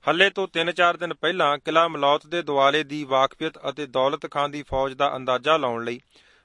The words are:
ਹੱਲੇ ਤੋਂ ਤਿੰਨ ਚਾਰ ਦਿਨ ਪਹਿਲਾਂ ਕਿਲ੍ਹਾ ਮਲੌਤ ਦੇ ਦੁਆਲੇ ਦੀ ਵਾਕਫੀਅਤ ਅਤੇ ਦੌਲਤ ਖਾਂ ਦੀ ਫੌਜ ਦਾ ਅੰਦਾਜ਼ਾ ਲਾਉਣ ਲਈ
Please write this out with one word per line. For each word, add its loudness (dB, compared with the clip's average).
ਹੱਲੇ 4
ਤੋਂ -6
ਤਿੰਨ -4
ਚਾਰ 2
ਦਿਨ -6
ਪਹਿਲਾਂ 0
ਕਿਲ੍ਹਾ 2
ਮਲੌਤ 0
ਦੇ -4
ਦੁਆਲੇ 2
ਦੀ -8
ਵਾਕਫੀਅਤ -2
ਅਤੇ -8
ਦੌਲਤ -2
ਖਾਂ -2
ਦੀ -10
ਫੌਜ -2
ਦਾ -2
ਅੰਦਾਜ਼ਾ 0
ਲਾਉਣ -2
ਲਈ -8